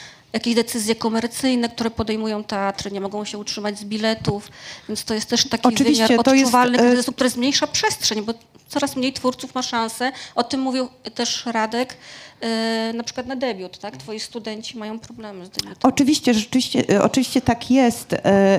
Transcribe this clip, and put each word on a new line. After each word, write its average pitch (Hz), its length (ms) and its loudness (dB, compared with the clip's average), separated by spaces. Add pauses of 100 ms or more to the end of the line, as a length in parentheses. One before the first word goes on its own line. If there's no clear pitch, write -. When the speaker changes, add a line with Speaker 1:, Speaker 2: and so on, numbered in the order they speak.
(320)
Speaker 1:
Jakieś 233 220 0
decyzje 226 400 0
komercyjne, 233 760 0
które 226 220 -4
podejmują 220 540 -2
teatry, 196 460 -4
nie 202 100 -6
mogą 202 240 -6
się 208 140 -8
utrzymać 208 400 -6
z 208 60 -12
biletów, 214 640 -2 (400)
więc 214 160 -6
to 226 100 -2
jest 214 140 -4
też 233 200 2
taki 233 200 2
Speaker 2:
Oczywiście, 220 380 4
Speaker 1:
wymiar 240 180 6
Speaker 2:
to 269 100 6
jest, 269 100 6
Speaker 1:
odczuwalny 247 340 4
Speaker 2:
e, - 20 4
Speaker 1:
kryzysu, 247 320 4
który 254 180 0
zmniejsza 269 360 0
przestrzeń, - 560 -2
bo 226 100 -6 (360)
coraz 277 280 -2
mniej 262 160 0
twórców 254 420 -4
ma 254 80 -4
szansę. 247 500 -2 (220)
O 254 100 0
tym 269 160 -4
mówił 262 280 -2 (260)
też - 320 -4
Radek, 226 500 -2 (440)
e, 226 520 -2
na 233 120 -6
przykład 240 220 -8
na 262 100 -6
debiut, 202 420 -6
tak? 208 180 -12
Twoi 214 240 -12
studenci 226 580 -10
mają 214 200 -8
problemy 214 480 -16
z 196 40 -20
debiutem. - 320 -12
Speaker 2:
Oczywiście, 262 520 4
rzeczywiście, - 560 0
e, 202 120 6
oczywiście 247 380 2
tak 240 300 -2
jest. 247 420 4
E, - 60 -2 (400)